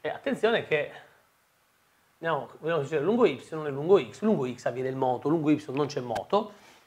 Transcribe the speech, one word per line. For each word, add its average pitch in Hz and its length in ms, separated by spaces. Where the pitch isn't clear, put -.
E - 80
attenzione 226 560
che 147 260
andiamo, 147 300
vogliamo 160 220
scegliere 139 240
lungo 233 200
Y 135 240
e 156 200
lungo 156 300
X. 113 220
Lungo 147 300
X - 140
avviene 127 240
il 131 60
moto, 131 340
lungo 151 220
Y 143 180
non 139 180
c'è 139 140
moto. 123 520